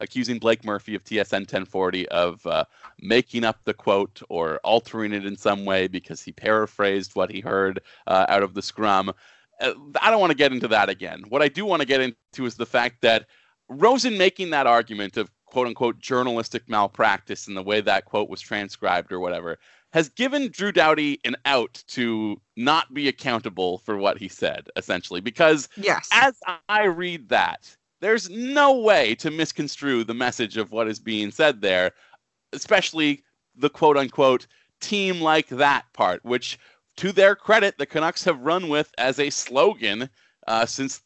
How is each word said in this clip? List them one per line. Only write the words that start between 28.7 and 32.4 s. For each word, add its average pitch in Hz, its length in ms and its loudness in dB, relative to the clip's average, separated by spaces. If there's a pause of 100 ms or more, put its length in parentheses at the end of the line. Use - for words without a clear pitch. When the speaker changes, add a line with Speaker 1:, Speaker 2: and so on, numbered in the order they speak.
Speaker 1:
way 160 360 4
to 160 140 -6
misconstrue 143 720 -4
the 113 100 -6
message 117 420 -4
of 107 160 -4
what 110 160 -2
is 107 100 -6
being 107 320 -6
said 147 300 2
there, 92 320 2 (600)